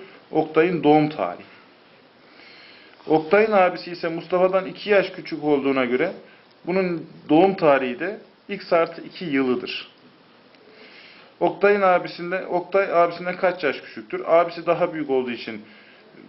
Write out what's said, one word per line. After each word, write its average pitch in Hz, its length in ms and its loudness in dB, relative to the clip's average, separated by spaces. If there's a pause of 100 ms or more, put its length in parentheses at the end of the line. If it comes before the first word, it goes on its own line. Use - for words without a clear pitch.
(300)
Oktay'ın 156 540 0
doğum 151 240 6
tarihi. 87 360 -6 (1600)
Oktay'ın 202 460 2
abisi 180 380 2
ise 170 180 -6
Mustafa'dan 185 580 0
iki 180 240 -10
yaş 190 200 4
küçük 151 340 -10
olduğuna 135 400 2
göre 135 280 0 (540)
bunun 175 400 -2 (220)
doğum 185 280 6
tarihi 131 440 2
de 175 200 -8 (280)
x 196 240 -6
artı 165 300 0
iki - 220 -16
yılıdır. 135 640 -2 (1500)
Oktay'ın 196 420 2
abisinde, 175 640 0
Oktay 180 460 -2
abisinden 175 440 0
kaç 180 280 -2
yaş 131 160 -2
küçüktür? - 460 -12
Abisi 170 400 2
daha 170 280 0
büyük 143 160 -6
olduğu 127 200 0
için 110 320 -10 (680)